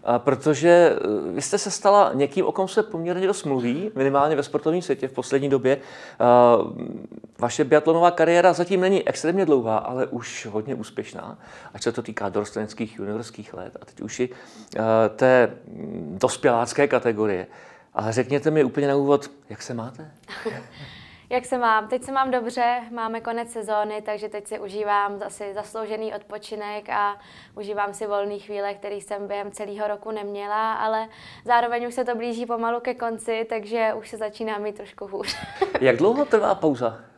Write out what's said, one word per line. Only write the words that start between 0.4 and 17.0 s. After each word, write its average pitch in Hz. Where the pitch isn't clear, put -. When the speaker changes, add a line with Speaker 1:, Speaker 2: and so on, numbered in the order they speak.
Speaker 1:
eh, 92
vy 90
jste -
se 196
stala 202
někým, 139
o -
kom 190
se 214
poměrně 180
dost 196
mluví, 127
minimálně 139
ve 135
sportovním 160
světě 139
v 131
poslední 139
době. 131
A 120
vaše 120
biatlonová 160
kariéra 170
zatím 180
není 190
extrémně 180
dlouhá, 117
ale 127
už -
hodně 110
úspěšná, -
ať 104
se 117
to 120
týká 107
dorosteneckých, 107
juniorských 107
let -
a -
teď -
už -
i, 123
eh, 110
té, 127
mm, -
dospělácké 123
kategorie. 107